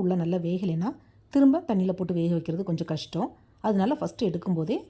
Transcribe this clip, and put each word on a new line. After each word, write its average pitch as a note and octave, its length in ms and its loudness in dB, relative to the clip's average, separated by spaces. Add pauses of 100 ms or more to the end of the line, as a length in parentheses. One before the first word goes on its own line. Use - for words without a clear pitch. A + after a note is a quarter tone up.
உள்ள F#3 180 2
நல்லா F3 260 0
வேகலைன்னா F3+ 440 -2 (420)
திரும்ப C#4 280 6 (100)
தண்ணியில F#3 260 2
போட்டு F3+ 220 -2
வேக E3+ 180 2
வைக்கிறது E3 320 -4
கொஞ்சம் E3 240 -2
கஷ்டம். E3 360 -4 (360)
அதனால G#3 340 2
ஃபர்ஸ்ட் G#3+ 300 -4
எடுக்கும்போதே F3 500 -2 (100)